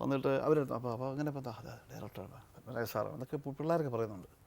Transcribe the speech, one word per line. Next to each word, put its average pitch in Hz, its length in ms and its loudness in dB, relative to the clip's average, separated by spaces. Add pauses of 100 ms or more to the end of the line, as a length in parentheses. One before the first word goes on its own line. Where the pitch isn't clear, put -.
വന്നിട്ട് 135 260 4
അവരെടുത്ത്, 135 500 4
അപ്പോൾ, 123 140 -2
അപ്പോൾ 127 180 -2
അങ്ങനെ 147 180 0
ഇപ്പം 139 140 -2
ദാ, 120 120 -6 (120)
ദാ 120 80 -10 (160)
ഡയറക്ടറാണ് 107 480 -10 (180)
പത്മനാഭൻ 120 300 -4
സാറാണ് 107 280 -2
എന്നൊക്കെ 131 220 -6
പു-, 139 220 -6
പിള്ളേരൊക്കെ 156 380 2
പറയുന്നുണ്ട്. 107 340 -2 (160)